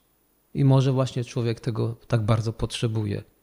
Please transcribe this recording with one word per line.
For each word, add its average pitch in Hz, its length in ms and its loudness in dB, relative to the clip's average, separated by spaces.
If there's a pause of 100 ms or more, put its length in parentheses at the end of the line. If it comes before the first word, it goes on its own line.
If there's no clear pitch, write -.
(540)
I 143 120 2
może 135 260 4
właśnie 127 320 -2
człowiek 117 360 -4
tego 113 360 -4 (120)
tak 117 140 2
bardzo 110 320 0
potrzebuje. 107 680 -4 (200)